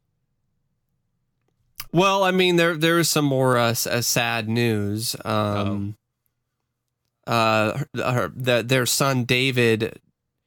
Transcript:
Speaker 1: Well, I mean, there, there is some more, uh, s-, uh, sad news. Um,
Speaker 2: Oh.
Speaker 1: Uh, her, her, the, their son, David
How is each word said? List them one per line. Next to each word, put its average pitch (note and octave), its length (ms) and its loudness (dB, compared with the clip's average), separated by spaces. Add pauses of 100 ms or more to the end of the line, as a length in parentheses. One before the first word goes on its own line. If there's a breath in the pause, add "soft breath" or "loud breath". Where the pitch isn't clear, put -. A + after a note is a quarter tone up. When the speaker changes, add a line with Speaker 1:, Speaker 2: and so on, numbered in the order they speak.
(1900)
Speaker 1:
Well, G3 320 2
I F#3 80 2
mean, F#3 240 2
there, E3+ 220 4
there E3 240 2
is D#3 80 0
some D3+ 160 0
more, C3 320 2
uh, A#2 140 2
s-, - 180 -4
uh, A#2 140 -2
sad A#2 460 -2
news. A2 760 -2
Um, G#2 720 -4
Speaker 2:
Oh. - 20 - (1300)
Speaker 1:
Uh, A2 500 0 (160)
her, - 180 -2
her, A2 220 -2
the, B2 320 0
their B2+ 200 0
son, C3+ 380 0
David B2 760 0 (460)